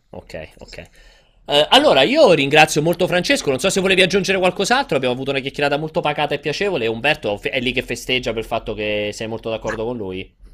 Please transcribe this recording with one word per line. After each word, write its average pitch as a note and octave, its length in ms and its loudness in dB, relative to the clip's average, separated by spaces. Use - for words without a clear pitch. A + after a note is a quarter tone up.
Ok, D#2+ 380 -14
ok. - 300 -18
Eh, D3 200 4
allora, A3 320 6
io A#3+ 300 6
ringrazio D3+ 500 4
molto E3+ 240 0
Francesco, F3 440 0
non C3 80 2
so F#3+ 120 0
se G3 100 -2
volevi F#3 220 4
aggiungere F#3+ 360 0
qualcos'altro, F#3 580 0
abbiamo B2 180 0
avuto C3 160 -6
una C3+ 100 -2
chiacchierata C#3+ 380 -2
molto D#3 220 -4
pacata D3 340 -2
e C3+ 60 -2
piacevole, D#3 460 -2
Umberto A2+ 520 -2
fe-, - 120 -6
è C3 100 -2
lì B2 120 -2
che B2 100 -2
festeggia B2+ 500 -4
per A2+ 100 -4
il - 60 -8
fatto A2+ 260 -4
che G#2 380 -4
sei A2+ 160 -8
molto A2 220 -8
d'accordo A2 340 -6
con B2 120 -4
lui. F#2+ 380 -10